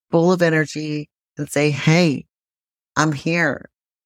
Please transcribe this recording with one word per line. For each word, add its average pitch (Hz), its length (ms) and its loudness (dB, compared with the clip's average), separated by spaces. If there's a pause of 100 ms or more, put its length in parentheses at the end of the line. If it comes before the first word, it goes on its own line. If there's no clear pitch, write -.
(100)
full 170 200 4
of 180 120 2
energy 151 640 -2 (300)
and 147 120 -10
say, 147 200 0
"Hey, 156 560 0 (680)
I'm 156 180 0
here. 165 580 -4 (340)